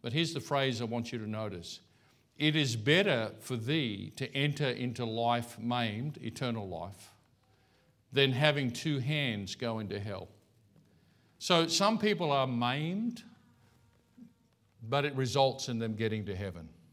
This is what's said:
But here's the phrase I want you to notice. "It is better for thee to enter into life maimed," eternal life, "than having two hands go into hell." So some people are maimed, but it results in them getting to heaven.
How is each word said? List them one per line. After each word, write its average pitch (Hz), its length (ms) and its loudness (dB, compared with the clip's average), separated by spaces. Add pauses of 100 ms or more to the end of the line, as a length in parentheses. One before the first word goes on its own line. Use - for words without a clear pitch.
But 117 100 -4
here's 165 220 0
the 139 60 -4
phrase 135 400 0
I 123 40 -2
want 117 260 -4
you 123 80 -6
to 107 100 -6
notice. 107 520 -8 (560)
"It 151 180 4
is 135 220 2
better 131 640 4
for 127 160 -4
thee 113 600 -2
to - 180 -6
enter 147 340 0
into 123 380 -2
life 117 520 0
maimed," 120 640 -2
eternal 113 460 -4
life, 87 460 -10 (1000)
"than 135 200 4
having 139 380 2
two 147 280 -2
hands 123 560 -2
go 113 240 -4
into 101 200 -6
hell." 98 300 -8 (1080)
So 165 280 4
some 202 320 4
people 175 320 2
are 139 160 4
maimed, 151 760 -2 (1700)
but 139 160 2
it 143 120 -2
results 131 520 4
in 120 100 -2
them 113 180 -2
getting 110 300 0
to 95 100 -4
heaven. 85 340 -6 (220)